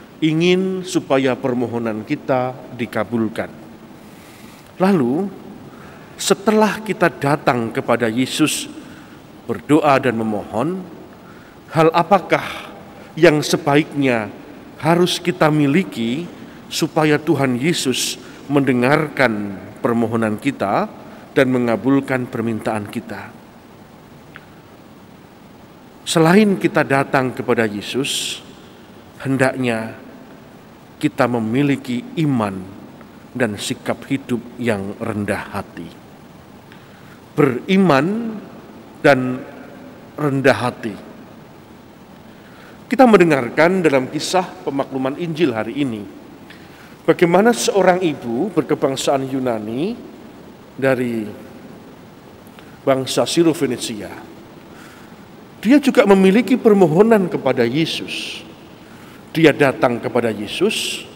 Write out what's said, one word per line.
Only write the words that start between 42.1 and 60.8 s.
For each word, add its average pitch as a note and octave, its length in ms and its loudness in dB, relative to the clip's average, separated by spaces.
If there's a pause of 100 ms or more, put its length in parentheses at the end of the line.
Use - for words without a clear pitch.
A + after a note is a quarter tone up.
Kita C4 160 6
mendengarkan E3+ 800 4
dalam C3+ 240 2
kisah E3+ 560 -4
pemakluman C3+ 560 -4
Injil E3 320 0
hari A2+ 320 -4
ini, A2 160 -4 (1040)
bagaimana F3+ 480 4
seorang F#3 480 2
ibu C3+ 480 -2
berkebangsaan C3+ 800 -2
Yunani B2+ 640 -4 (800)
dari A#2+ 560 -2 (1500)
bangsa C3 480 0
Siro-Venesia, B2 800 -2 (1500)
dia A#3+ 240 6
juga A#3 240 4
memiliki G3 480 6
permohonan G3 720 6
kepada B2+ 400 0
Yesus. - 720 -6 (960)
Dia D#3+ 160 6
datang B2+ 480 2
kepada A#2 320 -2
Yesus, G#2+ 720 -4 (100)